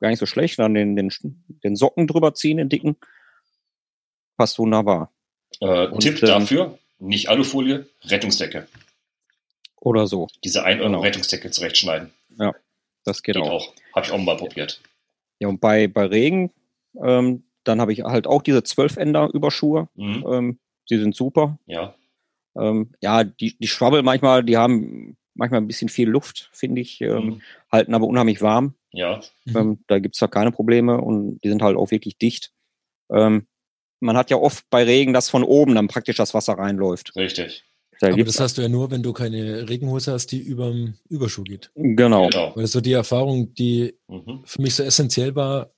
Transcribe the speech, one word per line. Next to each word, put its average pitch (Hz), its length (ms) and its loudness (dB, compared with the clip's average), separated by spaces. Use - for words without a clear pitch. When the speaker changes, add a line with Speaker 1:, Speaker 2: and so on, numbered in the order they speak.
Speaker 1:
gar 110 80 0
nicht 113 100 0
so 104 80 -4
schlecht. 165 320 -2
Dann 110 160 2
den, 104 220 0
den, 98 140 -2
den 104 140 -2
Socken 139 320 2
drüber 156 260 2
ziehen, 156 220 0
den 156 120 -2
dicken. 147 280 -2
Passt - 220 2
wunderbar. 104 540 2
Speaker 2:
Äh, 92 260 2
Speaker 1:
Und, 104 140 -4
Speaker 2:
Tipp 147 220 2
Speaker 1:
ähm, 113 60 6
Speaker 2:
dafür, 107 500 2
nicht 101 300 -4
Alufolie, 135 580 0
Rettungsdecke. 90 600 -4
Speaker 1:
Oder 113 260 2
so. 92 220 -4
Speaker 2:
Diese - 200 -4
ein 101 160 2
Euro 107 100 0
Speaker 1:
Genau. 92 120 0
Speaker 2:
Rettungsdecke 98 480 -4
zurechtschneiden. 82 600 -2
Speaker 1:
Ja, 104 160 -2
das - 180 -6
geht 101 140 -4
Speaker 2:
Geht 85 80 -2
Speaker 1:
auch. 73 60 -2
Speaker 2:
auch. - 60 -20
Hab 92 100 -2
ich - 80 -8
auch 98 60 -2
mal 87 180 0
probiert. 78 440 -10
Speaker 1:
Ja, 101 100 -4
und 95 120 -4
bei, 107 260 4
bei 101 200 0
Regen, 156 440 0
ähm, 127 420 0
dann 113 160 0
hab 110 80 0
ich 107 140 -4
halt 117 240 -2
auch 143 160 2
diese 135 200 2
zwölf - 340 0
Ender 151 360 0
Überschuhe. 151 640 0
Speaker 2:
Mhm. 104 340 -8
Speaker 1:
Ähm, 123 300 -2
die 113 80 2
sind 107 160 2
super. 147 520 0
Speaker 2:
Ja. 85 280 -8
Speaker 1:
Ähm, 107 420 -2
ja, 110 240 2
die, 107 340 -8
die 113 100 -6
Schwabbel 135 340 2
manchmal, 127 420 4
die 117 120 4
haben 113 600 0
manchmal 120 260 0
ein 107 60 -2
bisschen 113 240 -6
viel 120 180 2
Luft, - 440 -4
finde 127 280 -6
ich, - 220 -12
ähm, 113 240 -2
Speaker 2:
Mhm. 110 160 -8
Speaker 1:
halten 113 240 2
aber 113 120 2
unheimlich 113 340 2
warm. 117 340 2
Speaker 2:
Ja. 90 280 -6
Speaker 3:
Mhm. 117 120 -4
Speaker 1:
Ähm, 107 320 0
da 101 100 2
gibt's 98 200 -6
doch 107 120 0
keine 110 220 0
Probleme 120 480 2
und 104 440 -4
die 104 60 0
sind 107 120 0
halt 98 140 4
auch 92 140 0
wirklich 107 280 -4
dicht. - 340 -2
Ähm, 107 340 4
man 117 160 0
hat 127 140 0
ja 135 80 4
oft - 320 0
bei 123 140 6
Regen, 131 280 4
dass 123 160 2
von 127 160 2
oben 139 300 6
dann 107 140 2
praktisch 120 280 -4
das 107 180 -2
Wasser 107 200 0
reinläuft. 95 600 -4
Speaker 2:
Richtig. 90 480 -8
Speaker 1:
Da 98 80 4
Speaker 3:
Aber 92 80 4
Speaker 1:
gibt's 110 180 2
Speaker 3:
das - 80 -2
hast 127 160 -2
du 127 40 -2
ja 117 60 0
nur, 127 220 -2
wenn 127 120 -4
du 120 120 -4
keine 110 540 -6
Regenhose 131 440 -4
hast, 123 200 -4
die 131 60 -6
überm 120 560 -6
Überschuh 123 360 -4
geht. 95 300 -16
Speaker 1:
Genau. 113 540 4
Speaker 2:
Genau. 85 260 0
Speaker 3:
Weil 110 80 -4
das 110 100 -4
so 123 100 0
die 127 100 0
Erfahrung, 127 640 0
die 120 440 -2
Speaker 2:
Mhm. 98 360 -16
Speaker 3:
für - 180 -8
mich 131 120 0
so 143 80 0
essentiell 131 520 0
war, 135 440 -4